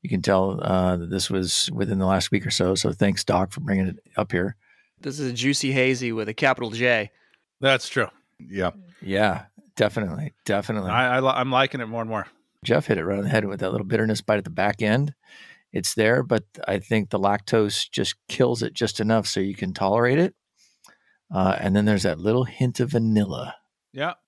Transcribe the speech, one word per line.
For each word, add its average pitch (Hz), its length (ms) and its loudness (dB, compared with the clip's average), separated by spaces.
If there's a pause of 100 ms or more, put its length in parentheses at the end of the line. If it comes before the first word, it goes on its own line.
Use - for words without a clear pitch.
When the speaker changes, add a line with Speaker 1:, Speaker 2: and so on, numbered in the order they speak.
Speaker 1:
You - 80 -10
can 92 120 0
tell, 98 400 2
uh, 92 360 2
that 85 120 -8
this 92 200 -2
was 92 420 0
within 98 260 -2
the 95 80 0
last 95 240 2
week 101 160 0
or 107 60 -4
so. 92 240 2
So 82 160 0
thanks, - 320 0
Doc, 95 260 2
for - 100 -10
bringing 95 280 0
it 90 80 -6 (200)
up 104 140 -2
here. 95 240 0 (460)
Speaker 2:
This 143 180 -8
is 135 120 -4
a - 20 -8
juicy 131 400 0
hazy 127 400 2
with 107 160 -4
a 107 60 -8
capital 123 360 0
J. 113 400 0 (500)
Speaker 3:
That's 135 280 2
true. 120 180 0 (320)
Speaker 4:
Yeah. 90 320 -4 (320)
Speaker 1:
Yeah, 95 440 0 (280)
definitely. 107 600 -4 (100)
Definitely. 101 480 -2
Speaker 3:
I, 123 240 2
I 131 40 2
li-, 131 140 2
I'm 127 160 -2
liking 131 300 0
it 117 60 -8
more 113 160 -6
and 113 80 -8
more. 104 180 -6 (360)
Speaker 1:
Jeff 139 220 2
hit 104 120 2
it 80 60 -2
right 98 140 0
on 101 60 -4
the 185 60 -2
head 107 160 2
with 101 140 -6
that 95 120 -2
little 107 140 -4
bitterness 110 340 0
bite 104 180 0
at 95 60 -4
the 87 60 -10
back 101 300 0
end. 127 320 2 (600)
It's - 220 -4
there, 117 280 4
but 110 220 0 (240)
I 98 100 0
think 104 320 -2
the 101 80 0
lactose 104 720 0
just - 240 -4 (140)
kills 123 340 0
it 117 120 -6
just - 260 -2
enough 110 260 2
so - 140 -2
you 95 160 -4
can 92 160 -6
tolerate 117 480 2
it. - 160 0 (1000)
Uh, 95 260 2
and 95 140 0
then 104 100 4
there's 104 200 2
that 80 160 0
little 113 240 2
hint 123 340 -2
of 127 120 0
vanilla. 107 680 0 (360)
Speaker 3:
Yeah. 151 220 -6 (140)